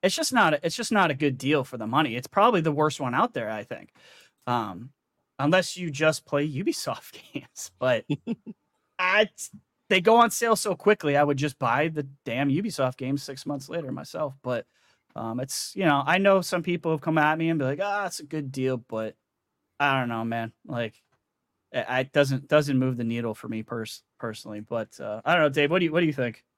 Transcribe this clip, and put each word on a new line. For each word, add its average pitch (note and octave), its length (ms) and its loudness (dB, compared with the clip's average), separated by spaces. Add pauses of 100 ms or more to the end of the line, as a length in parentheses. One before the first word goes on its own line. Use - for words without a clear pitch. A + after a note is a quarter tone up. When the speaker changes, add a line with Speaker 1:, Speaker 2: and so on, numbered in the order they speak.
Speaker 1:
It's F#3+ 120 2
just D#4 180 -2
not, F#3+ 200 4 (100)
it's E3+ 120 -2
just A#3 160 -4
not G3 200 4
a C3+ 40 -2
good C3+ 220 0
deal C3+ 260 0
for - 140 -12
the A2 100 -8
money. B2+ 280 0
It's B2 120 -8
probably G#3 340 4
the D#3+ 100 0
worst D3+ 280 0
one B2 160 -4
out - 180 0
there, A2 160 -6
I G#2+ 140 -6
think. - 280 -14 (560)
Um, A2+ 440 -4 (480)
unless F3 380 2
you F3+ 120 -6
just D3+ 360 0
play D3 220 -2
Ubisoft D#3 680 -6 (120)
<laughs> - 80 -20
games, - 460 -14
but B2 260 2 (480)
Speaker 2:
<laughs> - 460 -20
Speaker 1:
I, F#3+ 300 2 (600)
they G3 120 4
go A3 160 6
on A#3 140 8
sale A3+ 240 2
so G3 200 -2
quickly, D3+ 420 4
I D3 60 6
would D3 140 2
just C#3+ 220 -2
buy C3 280 2
the D3+ 160 -4 (220)
damn C3+ 240 -2
Ubisoft C#3 480 -2
games C#3 260 -4
six C3+ 220 -12
months C#3 240 -8
later E3 220 -6
myself. D3+ 520 -8
But, B2 220 -4 (500)
um, A#2 240 -6
it's, - 360 -8
you F#3+ 100 0
know, C#3 200 4
I E3 120 2
know G3 240 6
some F3 220 -4
people E3+ 280 -2
have D#3 100 0
come D#3+ 160 0
at D3+ 200 4
me E3 120 0
and E3 100 0
be C3+ 60 0
like, C#3+ 160 -2
"Ah, G3+ 260 -2
it's - 120 -8
a - 60 -14
good C#3+ 260 -8
deal," C3 260 -2
but A2 380 -8 (640)
I C#3 200 4
don't B2 100 -2
know, A2+ 160 -6
man. A2+ 260 -6 (140)
Like, A#2 300 -6 (760)
it, B2 160 -4
it B2+ 240 -2
doesn't, C3+ 360 2
doesn't C#3+ 320 4
move C3 180 0
the A#2+ 60 -2
needle A#2 320 -4
for - 120 -16
me A2 160 -6
pers-, A2+ 380 -10 (180)
personally. A2 420 -10
But, A2 380 -8
uh, A2 240 -8
I D3+ 120 2
don't E3 80 4
know, D3+ 60 4
Dave. C#3+ 200 2
What F3 100 2
do F#3 60 0
you, D#3 60 0
what D#3+ 80 2
do F3 80 2
you D3+ 60 0
think? B2 300 -4 (140)